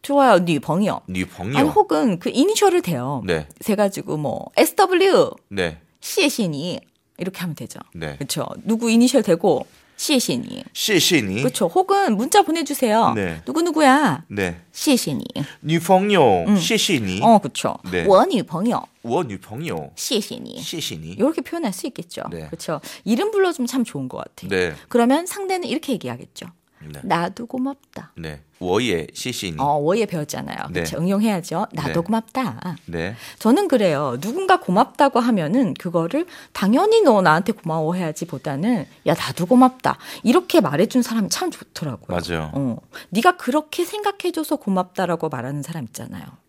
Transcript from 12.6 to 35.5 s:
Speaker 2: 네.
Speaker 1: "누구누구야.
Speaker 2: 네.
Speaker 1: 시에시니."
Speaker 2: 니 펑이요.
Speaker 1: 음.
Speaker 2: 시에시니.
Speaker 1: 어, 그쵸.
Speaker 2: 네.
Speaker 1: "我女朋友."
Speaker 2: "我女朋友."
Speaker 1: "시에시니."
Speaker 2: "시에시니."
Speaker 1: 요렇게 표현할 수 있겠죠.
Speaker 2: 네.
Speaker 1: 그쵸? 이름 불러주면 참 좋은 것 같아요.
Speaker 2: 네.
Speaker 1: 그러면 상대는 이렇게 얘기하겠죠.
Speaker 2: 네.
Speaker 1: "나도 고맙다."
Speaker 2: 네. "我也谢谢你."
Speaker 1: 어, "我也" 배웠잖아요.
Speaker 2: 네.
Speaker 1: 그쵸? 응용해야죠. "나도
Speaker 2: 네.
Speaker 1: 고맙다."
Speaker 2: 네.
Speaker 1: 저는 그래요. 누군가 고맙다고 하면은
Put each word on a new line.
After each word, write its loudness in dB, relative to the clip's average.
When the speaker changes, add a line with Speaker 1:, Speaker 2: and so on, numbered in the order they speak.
Speaker 2:
네. -4
Speaker 1:
"누구누구야. 2
Speaker 2:
네. -2
Speaker 1:
시에시니." 0
Speaker 2:
니 0
펑이요. 4
Speaker 1:
음. 6
Speaker 2:
시에시니. 0
Speaker 1:
어, 8
그쵸. -2
Speaker 2:
네. 0
Speaker 1:
"我 8
女 0
朋 -6
友." -4
Speaker 2:
"我 -2
女 -8
朋 -14
友." -10
Speaker 1:
"시에시니." -6
Speaker 2:
"시에시니." -10
Speaker 1:
요렇게 0
표현할 -6
수 -10
있겠죠. -12
Speaker 2:
네. -12
Speaker 1:
그쵸? -8
이름 0
불러주면 0
참 -2
좋은 -8
것 -12
같아요. -16
Speaker 2:
네. 0
Speaker 1:
그러면 2
상대는 -4
이렇게 -6
얘기하겠죠. -10
Speaker 2:
네. -16
Speaker 1:
"나도 -4
고맙다." -10
Speaker 2:
네. -12
"我也谢谢你." -2
Speaker 1:
어, 0
"我也" 2
배웠잖아요. -8
Speaker 2:
네. -2
Speaker 1:
그쵸? -6
응용해야죠. -2
"나도 -6
Speaker 2:
네. 0
Speaker 1:
고맙다." -4
Speaker 2:
네. -6
Speaker 1:
저는 2
그래요. 0
누군가 0
고맙다고 2
하면은 0